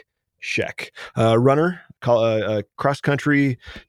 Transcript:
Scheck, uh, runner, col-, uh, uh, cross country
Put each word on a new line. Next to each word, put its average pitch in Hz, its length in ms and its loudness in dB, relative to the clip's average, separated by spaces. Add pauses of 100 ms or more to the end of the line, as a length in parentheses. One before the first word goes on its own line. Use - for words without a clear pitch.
(420)
Scheck, - 460 -8 (280)
uh, 113 220 4
runner, 151 420 2 (200)
col-, 120 240 2
uh, 110 160 0
uh, 104 220 -2 (140)
cross 143 240 -2
country 143 560 0 (320)